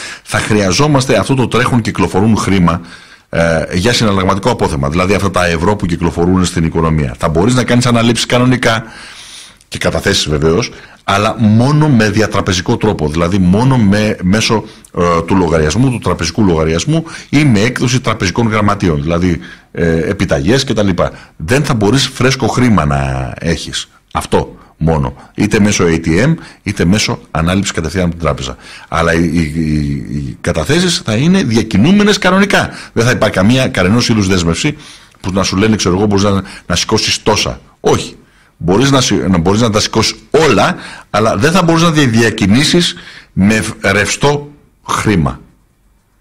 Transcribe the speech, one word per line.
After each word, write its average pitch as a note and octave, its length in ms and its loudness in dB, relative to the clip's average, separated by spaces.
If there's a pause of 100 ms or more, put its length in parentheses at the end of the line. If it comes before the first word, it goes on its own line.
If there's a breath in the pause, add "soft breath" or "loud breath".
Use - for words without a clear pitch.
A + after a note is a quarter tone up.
(220 loud breath)
θα - 160 -4
χρειαζόμαστε G#2+ 800 2
αυτό G2 160 0
το B2 140 0
τρέχον A#2+ 320 0
κυκλοφορούν G2+ 560 0
χρήμα, F2 440 2 (480 loud breath)
ε, E2 440 0
για F2+ 200 0
συναλλαγματικό G2 580 0
απόθεμα. E2+ 380 -2
Δηλαδή F2+ 260 0
αυτά F#2+ 160 0
τα F2 160 0
ευρώ F2 300 0
που G2+ 100 -4
κυκλοφορούν E2+ 580 0
στην E2+ 200 -2
οικονομία. D#2 540 0
Θα - 100 -2
μπορείς F2+ 260 2
να B2 100 0
κάνεις B2 220 2
αναλήψεις A#2 400 2
κανονικά B2 580 0 (840 loud breath)
και - 100 -12
καταθέσεις F#2 500 -2
βεβαίως, D#2+ 420 0 (340 loud breath)
αλλά G#2 340 0
μόνο B2 500 4
με A2 220 4
διατραπεζικό G2 640 0
τρόπο, F#2 320 0
δηλαδή E2+ 300 0
μόνο G#2+ 400 4
με, G#2 440 2
μέσω, G#2 420 0 (340 loud breath)
ε, E2+ 280 2
του G2 100 0
λογαριασμού, E2 540 2
του A2+ 80 -4
τραπεζικού F2 460 -2
λογαριασμού E2+ 600 0 (240 loud breath)
ή D3 160 2
με A2+ 160 4
έκδοση B2 400 0
τραπεζικών A2 480 -2
γραμματείων, G#2 540 0
δηλαδή, E2+ 360 0 (340 loud breath)
ε, E2 240 0
επιταγές F2+ 680 0
κτλ. G#2 240 -2 (480 loud breath)
Δεν B2+ 280 -2
θα D3 100 -2
μπορείς G#2 320 2
φρέσκο C3 400 -2
χρήμα G#2+ 380 2
να C2+ 540 -2
έχεις. - 500 -6 (240 soft breath)
Αυτό - 440 -2 (200 loud breath)
μόνο. D#2 380 0 (200 loud breath)
Είτε G#2 260 0
μέσω G2+ 240 2
A E2 220 2
T F2 200 2
M, D#3+ 80 2 (280 loud breath)
είτε F#2+ 220 -4
μέσω G#2+ 360 0 (100)
ανάληψης F2 420 -2
κατευθείαν F2 320 -4
από E2 100 -2
την E2 80 -10
τράπεζα. C2 340 -4 (320 loud breath)
Αλλά E2 260 0
οι, E2+ 100 2
οι, D#2+ 300 -2
οι, C#2+ 600 -2
οι C2 240 -8
καταθέσεις D#3+ 640 -2
θα A2 100 -2
είναι E3+ 280 2
διακινούμενες D3+ 760 2
κανονικά. F#3+ 520 0 (220 loud breath)
Δεν A#2 120 0
θα B2 60 2
υπάρχει G#2 240 0
καμία, A#2 340 2
κανενός G2 400 0
είδους G#2+ 200 0
δέσμευση E2+ 480 -2 (440 loud breath)
που F#2+ 120 -6
να F#2+ 100 0
σου F#2 140 -2
λένε, G#2+ 200 2
ξέρω F#2 200 0
εγώ, G#2 100 0
μπορείς G2+ 180 2
να, G2 180 0 (240 loud breath)
να F2+ 100 -2
σηκώσεις - 460 -2
τόσα. F#2+ 380 -2 (200)
Όχι. - 360 -2 (400 soft breath)
Μπορείς G2+ 340 2
να C3+ 100 4
σι-, F#2 280 0
να, F#2 100 4
μπορείς F#2+ 220 2
να A#2+ 100 2
τα G#2 100 0
σηκώσεις - 340 -2 (160)
όλα, D3 460 2 (340 loud breath)
αλλά G#2+ 260 0
δεν C#3 160 0
θα F#3 100 2
μπορείς E3 200 2
να E3+ 80 4
δια-, D3+ 180 2
διακινήσεις A#2 840 2 (380 loud breath)
με G#2+ 280 2
φ-, - 240 -8
ρευστό G#2 680 0 (380)
χρήμα. E2 520 0 (800)